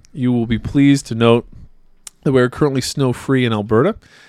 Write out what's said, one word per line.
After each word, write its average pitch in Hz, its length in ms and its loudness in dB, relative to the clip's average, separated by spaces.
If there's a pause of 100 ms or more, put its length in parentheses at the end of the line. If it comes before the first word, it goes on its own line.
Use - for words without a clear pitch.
(120)
You 123 200 -4
will 117 160 -2
be 117 100 -2
pleased 139 500 2
to 120 80 -8
note 117 320 2 (760)
that 151 80 -2
we 131 100 4
are 123 80 2
currently 139 320 -2
snow-free 131 640 -2
in 117 80 0
Alberta, 113 420 0 (340)